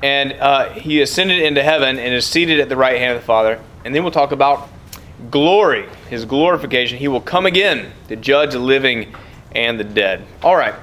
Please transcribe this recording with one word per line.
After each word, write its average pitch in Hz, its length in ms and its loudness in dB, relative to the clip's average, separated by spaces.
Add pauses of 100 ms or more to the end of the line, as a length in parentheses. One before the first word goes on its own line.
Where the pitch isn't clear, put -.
And, 139 340 0
uh, 135 400 2
he 151 260 0
ascended 180 400 0
into 147 200 2
heaven 139 380 2
and 123 160 -4
is 120 100 0
seated 160 360 0
at 135 80 0
the 131 80 -4
right 131 220 2
hand 123 180 0
of 117 40 -8
the - 60 -16
Father. 110 320 2 (260)
And 120 80 -8
then 156 120 0
we'll 170 80 -4
talk 143 180 2
about 139 380 0 (600)
glory, 147 580 2 (220)
his 117 160 -8
glorification. 127 760 0
He 143 100 -4
will 127 120 -2
come 185 260 -2
again 180 440 0 (160)
to 110 80 -8
judge 139 380 2
the 127 80 -4
living 127 520 0 (440)
and 117 240 -2
the - 20 -4
dead. 101 420 -2 (200)
All 175 100 6
right. 127 280 0